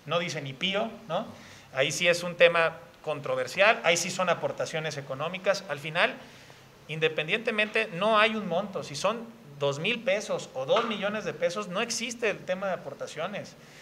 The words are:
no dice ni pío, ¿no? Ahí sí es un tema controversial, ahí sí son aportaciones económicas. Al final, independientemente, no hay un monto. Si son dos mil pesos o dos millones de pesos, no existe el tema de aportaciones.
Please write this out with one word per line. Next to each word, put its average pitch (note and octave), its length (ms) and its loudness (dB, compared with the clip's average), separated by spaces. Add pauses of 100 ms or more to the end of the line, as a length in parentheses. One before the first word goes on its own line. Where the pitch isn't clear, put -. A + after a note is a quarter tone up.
no D#3+ 120 2
dice D#3 240 -4
ni C#3 100 -8
pío, G3 380 -2 (160)
¿no? A3 200 -2 (480)
Ahí C#3+ 180 2
sí F3 160 2
es E3+ 160 4
un F3 100 -4
tema E3+ 440 6 (260)
controversial, D3 800 2
ahí E3+ 120 6
sí F3+ 140 -2
son F3+ 200 0
aportaciones D#3 640 -2
económicas. F3 720 -2
Al D3 100 -4
final, F3 360 0 (720)
independientemente, G#3 1040 0
no G#3 260 4
hay A3 160 6
un G3+ 140 -4
monto. F3 340 -2
Si C#3 140 -8
son A3 240 0 (400)
dos C#3+ 180 0
mil A3+ 240 -2
pesos F#3+ 520 -2
o C3+ 120 -4
dos G#3+ 200 4
millones G3+ 380 -4
de D3+ 100 -4
pesos, F3 340 -2
no F#3 140 -2
existe A#3 480 -2
el D#3+ 80 -2
tema F#3 280 -4
de F#3 60 0
aportaciones. D#3 840 -8 (280)